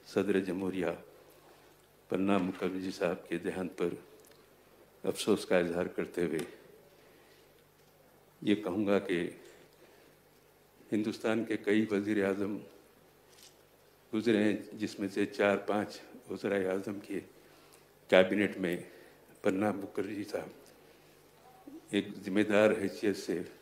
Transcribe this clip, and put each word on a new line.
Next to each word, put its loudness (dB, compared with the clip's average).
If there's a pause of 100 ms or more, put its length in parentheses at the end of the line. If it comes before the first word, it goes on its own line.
सदर 2
जमहूरिया -2 (1160)
पन्ना 2
मुखर्जी -2
साहब -2
के -4
देहांत -4
पर -4 (1040)
अफसोस 2
का 4
इजहार 0
करते -4
हुए -2 (2000)
ये 4
कहूँगा 2
कि 0 (1700)
हिंदुस्तान 0
के -2
कई 4
वज़ीर 2
आज़म 0 (1600)
गुज़रे 4
हैं, 0
जिसमें -4
से 0
चार 4 (140)
पांच -2 (320)
वज़राए -2
आज़म -4 (140)
के -6 (920)
कैबिनेट 6
में 0 (680)
पन्ना 2
मुखर्जी -6
साहब -8 (1400)
एक 0 (100)
ज़िम्मेदार 4
हैसियत -2
से -4 (260)